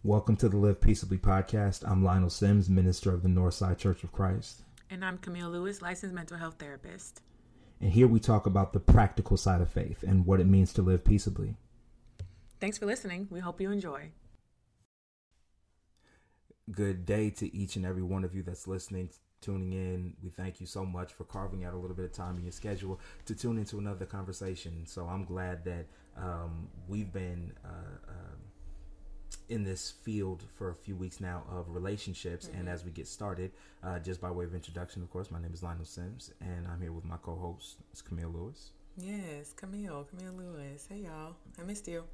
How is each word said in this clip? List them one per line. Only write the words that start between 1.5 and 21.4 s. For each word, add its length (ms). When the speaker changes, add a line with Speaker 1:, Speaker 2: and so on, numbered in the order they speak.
Speaker 1:
I'm 140
Lionel 280
Sims, 400
minister 420
of 100
the 60
Northside 500
Church 240
of 100
Christ. 500
Speaker 2:
And 160
I'm 140
Camille 320
Lewis, 320
licensed 320
mental 240
health 200
therapist. 640
Speaker 1:
And 120
here 160
we 120
talk 260
about 260
the 80
practical 560
side 240
of 100
faith 360
and 200
what 140
it 60
means 280
to 80
live 220
peaceably. 520
Speaker 2:
Thanks 180
for 80
listening. 440
We 100
hope 200
you 100
enjoy. 400
Speaker 1:
Good 340
day 260
to 240
each 220
and 80
every 180
one 220
of 100
you 80
that's 240
listening, 440
tuning 320
in. 500
We 80
thank 300
you 60
so 180
much 280
for 120
carving 400